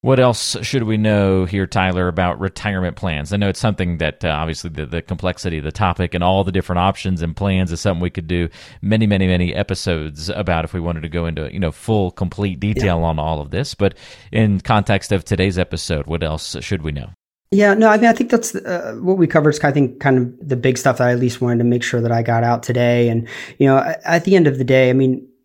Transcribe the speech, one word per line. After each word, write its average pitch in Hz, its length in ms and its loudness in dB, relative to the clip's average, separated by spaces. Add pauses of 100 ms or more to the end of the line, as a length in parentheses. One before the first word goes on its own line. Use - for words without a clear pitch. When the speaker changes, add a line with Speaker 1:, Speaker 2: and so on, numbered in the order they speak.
Speaker 1:
What 127 160 4
else 123 440 2
should 123 220 -2
we 110 120 0
know 101 480 2
here, 95 240 -2
Tyler, 92 400 0
about 87 320 -2
retirement 92 560 -4
plans? 76 380 -6
I - 20 -2
know 101 140 0
it's 92 100 -4
something 90 380 -2
that, 76 260 -4
uh, 90 60 -2
obviously 78 400 -4
the, 76 160 -8
the 80 160 -6
complexity 87 560 -6
of 73 80 -8
the 78 80 -6
topic 90 400 -2
and 87 100 -2
all 95 220 2
the 92 80 -4
different 90 260 -2
options 92 420 -2
and 82 140 -4
plans 95 380 0
is 82 80 -8
something 90 200 -2
we 90 80 -2
could 85 160 -8
do 87 220 -2 (340)
many, 110 260 2
many, 95 200 2
many 90 260 2
episodes 78 760 -4
about 85 340 -2
if 80 100 -8
we 92 60 -4
wanted 82 220 -4
to 80 80 -10
go 85 160 -4
into, 78 260 -6
you 87 80 -8
know, 82 140 -2
full, 104 380 0
complete 92 500 -4
detail 101 380 0
Speaker 2:
Yeah. 82 80 0
Speaker 1:
on 80 120 -2
all 76 220 -4
of 71 100 -12
this. 98 240 -6
But 98 200 0 (360)
in 104 300 2
context 104 500 0
of 92 140 -2
today's 92 340 0
episode, 82 480 -4
what 80 160 -4
else 78 380 -6
should 92 200 -4
we 76 120 -6
know? 69 160 -10 (420)
Speaker 2:
Yeah, 202 220 4
no, 220 160 6
I 208 80 6
mean, 226 80 4
I 233 80 6
think 233 160 -2
that's, 233 260 0
uh, 185 460 -6
what 185 160 2
we 170 100 4
covered 151 280 4
is, - 40 -8
I 143 140 2
think, 139 260 0
kind 135 180 4
of 123 300 -4
the 135 80 0
big 127 220 0
stuff 123 220 0
that 123 100 2
I - 20 2
at 120 80 0
least 123 220 -2
wanted 120 160 0
to 117 80 2
make 120 180 2
sure - 160 -2
that 117 140 0
I 117 80 2
got 117 240 0
out 120 180 0
today. 120 460 2
And, 117 180 -2 (300)
you 139 100 4
know, 135 80 6
a-, - 320 0
at 165 160 2
the 190 140 6
end 170 100 6
of 131 120 2
the 131 40 0
day, 131 260 4
I 127 40 4
mean 131 320 2 (200)